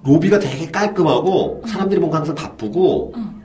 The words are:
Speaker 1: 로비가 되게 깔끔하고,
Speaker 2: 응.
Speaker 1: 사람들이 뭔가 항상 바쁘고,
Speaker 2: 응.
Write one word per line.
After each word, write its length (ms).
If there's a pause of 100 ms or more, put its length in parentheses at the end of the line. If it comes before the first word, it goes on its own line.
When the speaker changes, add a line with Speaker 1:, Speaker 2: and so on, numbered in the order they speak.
Speaker 1:
로비가 340
되게 320
깔끔하고, 920
Speaker 2:
응. 60
Speaker 1:
사람들이 320
뭔가 180
항상 160
바쁘고, 840
Speaker 2:
응. 60 (220)